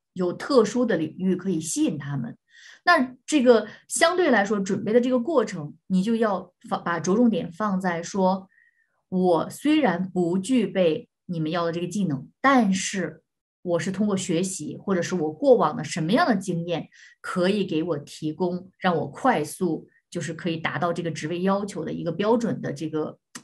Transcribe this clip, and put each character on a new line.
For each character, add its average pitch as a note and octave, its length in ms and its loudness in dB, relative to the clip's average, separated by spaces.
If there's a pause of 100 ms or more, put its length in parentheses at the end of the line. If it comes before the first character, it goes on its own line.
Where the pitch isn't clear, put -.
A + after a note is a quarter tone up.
(120)
有 F3+ 200 -2
特 B3 320 4
殊 B3 200 0
的 G#3+ 120 0
领 D#3 220 -4
域 F3+ 180 0
可 F#3+ 120 -6
以 D#3+ 120 0
吸 D4 240 -2
引 F#3 120 -2
他 C#3 200 -6
们。 - 200 -8 (480)
那 D#4+ 300 2 (100)
这 D4 180 2
个 A#3 260 6 (180)
相 E4+ 300 2
对 F4 140 2
来 G#3 140 4
说 G#3 140 -2
准 G3 240 -2
备 G#3 100 -4
的 A#3+ 80 6
这 B3+ 80 0
个 B3 120 2
过 C4+ 240 2
程， D#3 320 -8 (100)
你 F#3 160 2
就 A3+ 140 0
要 G#3 360 -2 (160)
放-， - 160 -4
把 E3+ 140 -2
着 F3+ 160 0
重 A#3 160 4
点 E3 200 -4
放 G3 300 -2
在 F3 220 -2
说 F#3+ 460 0 (600)
，“我 F3+ 400 2
虽 D4+ 320 0
然 F#3 300 0
不 F3+ 260 0
具 A3 300 2
备 E3+ 420 0 (180)
你 E3+ 120 -6
们 D#3 120 -2
要 F3 140 -2
的 E3+ 80 -2
这 E3+ 80 -4
个 F3 60 -4
技 G3 180 -2
能， C#3+ 240 -4 (120)
但 A#3+ 340 4
是 F#3 480 -6 (400)
我 F3 160 -2
是 F#3+ 140 -4
通 G#3 140 0
过 G3 100 0
学 E3+ 260 -2
习， C#3+ 340 -6
或 - 180 -4
者 F3 60 0
是 F#3 140 -4
我 D#3 180 -2
过 C4 240 6
往 D#3+ 200 2
的 D#3 80 -6
什 - 160 -6
么 D#3+ 120 0
样 E4+ 140 4
的 B3 80 2
经 E3+ 320 -4
验， E3 220 -4 (320)
可 F#3 280 -2
以 G3+ 160 0
给 D#3+ 180 -2
我 E3 160 -2
提 D3+ 340 -8
供， F3+ 460 -4
让 F3+ 180 2
我 C#3+ 100 -4
快 D#3+ 380 0
速， D#3+ 420 -4 (240)
就 F3 100 -8
是 D#3+ 120 -8
可 E3 160 -6
以 E3 80 -2
达 C#3+ 220 -4
到 F3 120 0
这 F3 120 -4
个 E3 80 -4
职 D#3 180 -8
位 F3 140 -4
要 G3 240 2
求 - 180 -8
的 - 80 -6
一 - 100 -8
个 E3 80 -4
标 G3+ 280 2
准 F#3 240 -2
的 D#3+ 100 -6
这 D#3 160 -8
个 D#3 300 -6 (240)